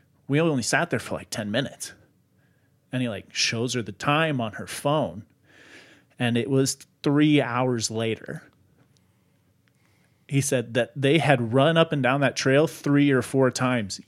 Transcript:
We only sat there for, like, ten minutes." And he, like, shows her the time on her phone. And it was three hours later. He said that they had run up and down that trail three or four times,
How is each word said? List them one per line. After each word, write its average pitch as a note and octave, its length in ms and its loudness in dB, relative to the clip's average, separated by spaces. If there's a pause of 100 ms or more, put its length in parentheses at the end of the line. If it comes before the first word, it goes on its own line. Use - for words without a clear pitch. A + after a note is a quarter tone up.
(280)
We C#3+ 120 2
only D#3 220 0
sat D3 280 0
there B2 100 -2
for, - 160 -8
like, - 140 -12
ten G#2 200 -8
minutes." - 440 -6 (960)
And B2+ 100 -4
he, B2 80 -4
like, G2 240 -12
shows A#2 400 -2
her B2 80 -2
the G#2 120 -10
time D3 460 0
on A2 140 -6
her F#2 140 -12
phone. A#2 560 -4 (960)
And A#2+ 180 0
it A#2 120 -2
was C3+ 280 0 (240)
three D3 400 4
hours B2 480 -2
later. A2+ 540 -6 (1800)
He C#3 140 0
said A#2+ 340 -2
that B2 200 0
they C#3+ 220 2
had A#2+ 360 2
run C#3+ 220 4
up E3 160 4
and C#3+ 120 -2
down C3 180 2
that B2+ 140 2
trail C#3+ 320 4
three C#3+ 420 2
or B2+ 140 4
four C3+ 260 2
times, B2 580 -4